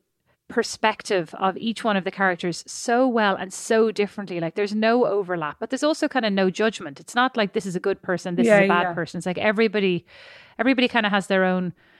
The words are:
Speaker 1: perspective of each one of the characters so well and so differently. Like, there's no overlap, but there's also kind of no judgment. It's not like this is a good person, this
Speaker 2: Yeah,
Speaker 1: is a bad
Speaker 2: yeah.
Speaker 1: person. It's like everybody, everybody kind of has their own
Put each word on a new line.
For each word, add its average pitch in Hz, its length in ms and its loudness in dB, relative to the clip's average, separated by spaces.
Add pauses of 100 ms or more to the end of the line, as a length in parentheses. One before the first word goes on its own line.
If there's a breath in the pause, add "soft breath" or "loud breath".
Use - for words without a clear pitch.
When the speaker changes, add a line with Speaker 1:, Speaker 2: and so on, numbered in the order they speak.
(460)
Speaker 1:
perspective - 920 -2
of 190 180 0
each 226 260 -6
one 208 140 2
of 180 80 -2
the 190 60 -2
characters 180 560 -2
so 247 420 0
well 214 260 2
and 190 180 -8
so 220 380 2
differently. 196 500 -4
Like, 165 160 -4
there's 208 180 -2
no 226 320 4
overlap, 175 520 -2
but 226 120 -8
there's 262 120 -4
also 302 240 0
kind 247 200 -2
of 202 60 0
no 196 180 2
judgment. 190 500 -4
It's - 140 -18
not 254 220 0
like 208 160 0
this 208 140 -4
is 180 100 -4
a 175 40 -2
good 196 220 -2
person, 180 320 -4
this 233 120 2
Speaker 2:
Yeah, 208 120 6
Speaker 1:
is 196 80 6
a - 20 0
bad 175 140 4
Speaker 2:
yeah. 180 100 -2
Speaker 1:
person. 170 260 -6
It's 165 80 -6
like 180 120 -4
everybody, 202 680 0 (540 loud breath)
everybody 240 280 2
kind 226 200 0
of 196 60 0
has 202 160 0
their 190 160 4
own 185 280 0 (280 soft breath)